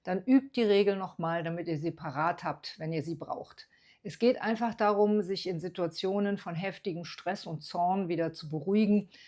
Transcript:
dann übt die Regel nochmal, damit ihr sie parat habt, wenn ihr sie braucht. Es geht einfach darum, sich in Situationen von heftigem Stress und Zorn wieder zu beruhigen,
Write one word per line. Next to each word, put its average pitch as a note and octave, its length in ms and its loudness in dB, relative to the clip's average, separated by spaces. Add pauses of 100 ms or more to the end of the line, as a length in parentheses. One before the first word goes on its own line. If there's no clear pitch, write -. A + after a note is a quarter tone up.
dann F#3 180 -2
übt C4 320 4
die A#3+ 80 2
Regel G3+ 340 6
nochmal, E3+ 460 -2
damit E3 240 -4
ihr D#3+ 120 -2
sie D#3+ 120 -2
parat D#3+ 540 -2
habt, - 340 -8
wenn D#3+ 140 -6
ihr D#3 100 0
sie E3 120 -6
braucht. - 560 -10 (320)
Es F#3 160 -12
geht B3 240 2
einfach A3 320 -2
darum, G#3 480 4
sich F#3 240 -4
in F3 140 -2
Situationen F#3+ 760 -2
von F3 180 -8
heftigem F3 520 -6
Stress - 400 -6
und D#3 160 -8
Zorn F3+ 480 0
wieder E3 240 0
zu D3+ 160 -12
beruhigen, G3+ 580 2 (200)